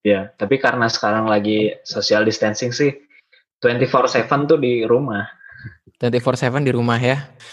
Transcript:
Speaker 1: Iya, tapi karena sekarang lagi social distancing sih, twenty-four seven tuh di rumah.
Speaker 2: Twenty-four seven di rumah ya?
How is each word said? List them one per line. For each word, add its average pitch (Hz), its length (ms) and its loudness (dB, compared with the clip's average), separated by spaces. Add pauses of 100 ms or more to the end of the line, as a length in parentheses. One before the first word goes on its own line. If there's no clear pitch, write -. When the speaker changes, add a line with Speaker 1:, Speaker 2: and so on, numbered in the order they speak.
Speaker 1:
Iya, 101 320 2
tapi 131 240 -2
karena 120 240 0
sekarang 110 400 -2
lagi 107 560 0
social 107 400 0
distancing 110 480 -2
sih, 139 240 0 (640)
twenty-four 123 480 2
seven 139 400 0
tuh 151 160 4
di 120 240 0
rumah. 117 400 0 (720)
Speaker 2:
Twenty-four 123 400 0
seven 135 240 0
di 135 80 0
rumah 120 320 0
ya? 135 240 0 (260)